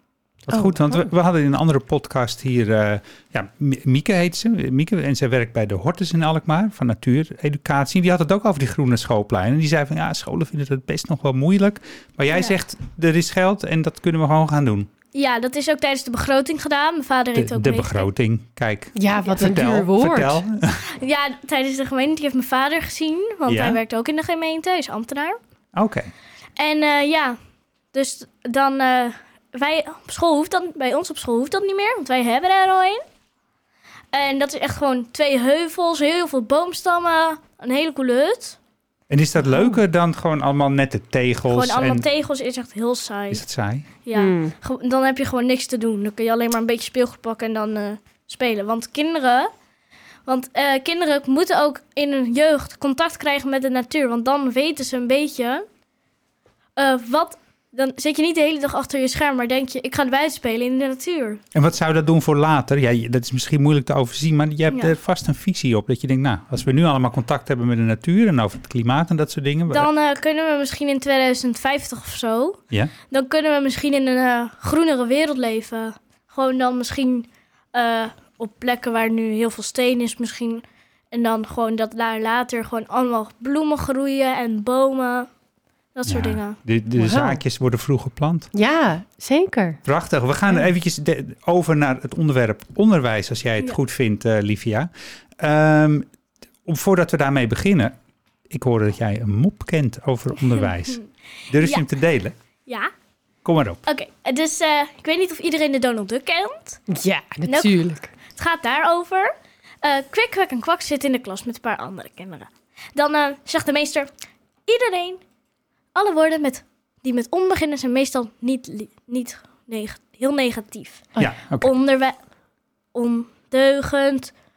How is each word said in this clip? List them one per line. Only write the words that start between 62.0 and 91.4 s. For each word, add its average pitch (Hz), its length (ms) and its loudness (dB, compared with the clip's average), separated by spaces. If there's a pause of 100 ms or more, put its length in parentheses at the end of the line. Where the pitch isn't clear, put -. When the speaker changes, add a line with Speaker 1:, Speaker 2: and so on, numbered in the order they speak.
Speaker 1:
doen 165 140 4
voor 156 140 2
later? 143 440 2
Ja, 127 100 4
je, 117 200 0
dat 123 140 0
is - 80 -8
misschien 139 300 0
moeilijk 143 240 4
te 143 80 0
overzien, 139 420 0
maar 147 200 4
je 156 80 0
hebt 139 180 2
Speaker 3:
Ja. 165 60 2
Speaker 1:
er 160 100 4
vast - 300 -2
een 147 80 0
visie 127 420 0
op. 104 100 -2
Dat 127 140 0
je 139 60 -6
denkt, 131 140 2
"Nou, 127 160 2 (120)
als - 140 -4
we 139 80 0
nu 156 140 6
allemaal 131 260 2
contact 131 360 -2
hebben 120 200 0
met 120 100 2
de 113 60 2
natuur 170 440 2
en 151 120 4
over 104 180 0
het - 100 -16
klimaat 127 420 0
en 175 60 2
dat 151 160 -2
soort 143 140 -6
dingen." 151 220 0
Speaker 3:
Dan, 294 300 2
eh, 302 140 2
kunnen 311 400 0
we 294 60 0
misschien 285 300 -4
in 277 120 0
tweeduizend 254 600 0
vijftig 277 400 -4
of - 160 -14
zo, 240 520 -2
Speaker 1:
Ja? 110 200 0 (220)
Speaker 3:
dan 262 180 -2
kunnen 302 300 2
we 285 60 2
misschien 269 300 -2
in 269 140 2
een, 254 100 2
eh, 247 260 2 (160)
groenere 294 480 2
wereld 294 300 0
leven. 226 560 -4 (320)
Gewoon 262 320 -2
dan 254 200 0
misschien, 247 540 -2 (400)
eh, 233 320 -2 (340)
op 226 200 -10
plekken 247 340 -4
waar 226 200 0
nu 226 200 -2
heel 226 180 0
veel 220 140 -12
steen 247 380 0
is 233 160 -4
misschien. 233 460 -6 (460)
En 233 140 -2
dan 220 240 0
gewoon 226 280 -2
dat 220 200 -2
daar 226 260 -4
later 233 440 -2
gewoon 226 220 -8
allemaal 233 400 -2 (100)
bloemen 294 400 -2
groeien 269 600 -2
en 220 260 -4
bomen. 254 640 0 (640)
Dat 254 140 -6
soort 240 180 -2
Speaker 1:
Ja, 220 60 -2
Speaker 3:
dingen. 214 300 -6
Speaker 1:
de, 110 260 -2
de 120 100 0
Speaker 2:
Wauw. 113 120 2
Speaker 1:
zaadjes 139 480 0
worden 123 220 0
vroeg 135 220 0
geplant. 156 500 -4
Speaker 2:
Ja, 208 520 2 (140)
zeker. 262 680 0
Speaker 1:
Prachtig. 151 380 0
We 127 120 2
gaan 196 220 2
Speaker 2:
Ja. 160 80 2
Speaker 1:
eventjes 175 320 2
de, 147 300 -2 (200)